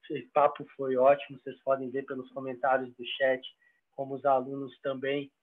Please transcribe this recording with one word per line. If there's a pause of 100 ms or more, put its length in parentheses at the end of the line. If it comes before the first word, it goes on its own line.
(100)
Esse
papo (100)
foi
ótimo,
vocês
podem
ver
pelos
comentários
do (140)
chat (540)
como
os
alunos
também (120)